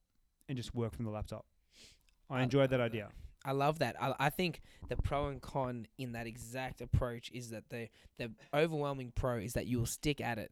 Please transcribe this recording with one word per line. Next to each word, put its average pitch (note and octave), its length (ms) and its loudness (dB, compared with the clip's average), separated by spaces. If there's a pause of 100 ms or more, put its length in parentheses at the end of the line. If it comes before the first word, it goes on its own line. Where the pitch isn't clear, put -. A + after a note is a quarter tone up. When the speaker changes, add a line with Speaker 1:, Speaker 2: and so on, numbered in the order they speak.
(500)
Speaker 1:
and C3+ 80 -2
just A2+ 160 -6
work A#2 200 0
from A#2 120 -4
the G#2+ 60 -4
laptop. G#2+ 340 -6 (840)
I C3 100 0
Speaker 2:
I B2+ 40 6
Speaker 1:
enjoy C3+ 240 6
that B2+ 120 4
Speaker 2:
love A#2+ 60 4
Speaker 1:
idea. A2+ 200 -2
Speaker 2:
that. - 100 -16 (300)
I C3+ 60 -2
love C#3+ 280 2
that. A2+ 220 0
I, C3 180 2
I C#3+ 100 6
think F3+ 320 -2 (260)
the B2 80 -4
pro C#3+ 320 0
and C3+ 140 -6
con B2 440 -2 (120)
in B2 160 -4
that A#2 140 -4
exact B2 520 -6
approach A#2+ 540 2
is A#2+ 160 -6
that A2 200 -8
the, A#2 200 -6 (280)
the A#2 140 -2 (220)
overwhelming C#3+ 600 2
pro B2 240 2
is A2+ 160 -4
that - 140 0
you A#2+ 120 2
will A#2 60 2
stick - 360 0
at A#2 180 0
it - 120 -6